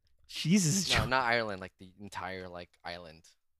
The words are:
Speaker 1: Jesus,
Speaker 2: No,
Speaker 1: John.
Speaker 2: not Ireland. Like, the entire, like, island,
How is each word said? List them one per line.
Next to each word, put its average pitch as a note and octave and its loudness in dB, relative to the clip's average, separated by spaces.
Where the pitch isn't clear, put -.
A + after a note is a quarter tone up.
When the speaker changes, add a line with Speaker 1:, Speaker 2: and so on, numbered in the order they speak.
Speaker 1:
Jesus, E3+ 2
Speaker 2:
No, - 4
Speaker 1:
John. A2+ 0
Speaker 2:
not C3 4
Ireland. A2+ 2
Like, F#2 -12
the F#2 -18
entire, F#2 -8
like, F2 -12
island, E2+ -12